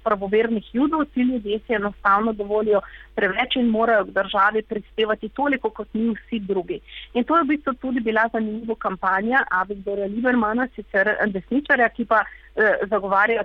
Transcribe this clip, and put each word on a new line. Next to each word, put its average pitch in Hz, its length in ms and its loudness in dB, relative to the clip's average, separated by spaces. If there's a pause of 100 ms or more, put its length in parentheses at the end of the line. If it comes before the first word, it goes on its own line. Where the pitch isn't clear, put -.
pravovernih 214 680 0
Judov." 294 300 2 (100)
Ti 254 60 0
ljudje 220 460 0
si 247 80 -2
enostavno 208 580 2
dovolijo 208 480 0 (340)
preveč 214 420 -2
in 247 100 2
morajo 220 380 2
k 196 160 -10
državi 208 420 2
prispevati 214 680 -4
toliko, 262 420 -2
kot 208 240 -12
mi 226 200 0
vsi 226 240 -8
drugi. 185 420 -4 (340)
In 247 100 0
to 302 120 2
je 339 60 4
v 277 40 0
bistvu 285 280 -2
tudi 262 260 -4
bila 220 320 2
zanimiva 220 460 -4
kampanja 196 720 0
Avigdorja 196 560 -4
Liebermana, 233 720 0
sicer 202 400 0 (100)
desničarja, 233 600 0
ki 233 160 -6
pa, 214 200 4 (320)
eh, 208 340 2
zagovarja 202 540 2